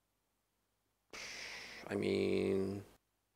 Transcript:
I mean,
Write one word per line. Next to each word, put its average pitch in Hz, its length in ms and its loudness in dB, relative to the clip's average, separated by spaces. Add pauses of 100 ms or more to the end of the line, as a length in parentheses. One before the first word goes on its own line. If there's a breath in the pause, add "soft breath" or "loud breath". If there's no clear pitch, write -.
(1900 loud breath)
I 101 60 0
mean, 98 840 2 (540)